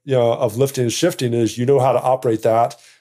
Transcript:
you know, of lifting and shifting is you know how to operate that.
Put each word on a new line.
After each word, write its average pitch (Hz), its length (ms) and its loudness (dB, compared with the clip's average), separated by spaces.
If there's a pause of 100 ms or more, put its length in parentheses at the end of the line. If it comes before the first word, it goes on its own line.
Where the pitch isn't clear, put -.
you 139 100 -4
know, 117 200 2
of 117 240 -4
lifting 127 280 -2
and 117 60 -2
shifting 139 420 -2
is 117 240 0
you 120 80 -2
know 135 140 4
how 127 140 2
to 123 80 0
operate 127 400 0
that. 117 340 2 (260)